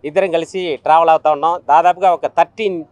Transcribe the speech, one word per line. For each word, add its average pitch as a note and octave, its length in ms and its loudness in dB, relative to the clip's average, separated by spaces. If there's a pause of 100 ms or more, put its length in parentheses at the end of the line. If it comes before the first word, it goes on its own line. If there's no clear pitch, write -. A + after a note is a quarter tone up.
ఇద్దరం F3+ 260 0
కలిసి E3 520 -6
travel E3 280 4
అవుతా D#3 220 2
ఉన్నాం. D#3+ 360 -2
దాదాపుగా F3 440 2
ఒక D#3+ 140 -4
థర్టీన్ E3+ 640 -4